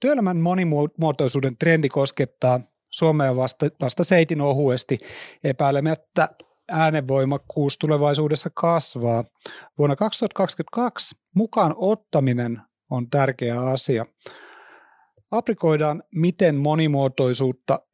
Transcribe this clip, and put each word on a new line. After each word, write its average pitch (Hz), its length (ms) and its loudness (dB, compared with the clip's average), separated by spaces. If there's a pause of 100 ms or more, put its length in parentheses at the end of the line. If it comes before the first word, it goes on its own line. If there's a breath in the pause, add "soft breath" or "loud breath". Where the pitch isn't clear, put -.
Työelämän 233 360 0
monimuotoisuuden 151 1200 0
trendi 156 300 2
koskettaa 127 720 0 (300)
Suomea 151 460 2
vasta, 127 300 -2 (140)
vasta 151 240 -2
seitin 165 360 2
ohuesti. 139 580 0 (460 loud breath)
Epäilemättä 143 840 0 (400)
äänenvoimakkuus 143 1120 0
tulevaisuudessa 151 760 0
kasvaa. 120 720 0 (540 loud breath)
Vuonna 143 180 2
kaksituhatta 214 400 -4
kaksikymmentäkaksi - 800 -2 (200)
mukaan 196 420 2
ottaminen 127 840 -2 (300)
on 120 200 -4
tärkeä 123 500 -2
asia. 127 460 -2 (1200 loud breath)
Aprikoidaan, 160 720 0 (120)
miten 170 400 2
monimuotoisuutta 139 1300 0 (120)